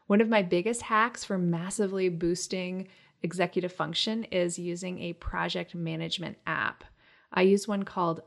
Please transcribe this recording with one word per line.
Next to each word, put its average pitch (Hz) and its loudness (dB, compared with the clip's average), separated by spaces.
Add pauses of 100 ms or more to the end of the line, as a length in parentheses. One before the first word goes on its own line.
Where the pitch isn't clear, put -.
One 208 6
of 226 4
my 214 6
biggest 180 0
hacks 226 2
for 190 -2
massively 185 0
boosting 180 -2 (340)
executive 175 0
function 214 -2
is 180 0
using 175 -6
a 170 -6
project 175 -4
management 165 -6
app. - -4 (480)
I 196 4
use 196 6
one 202 -2
called 170 0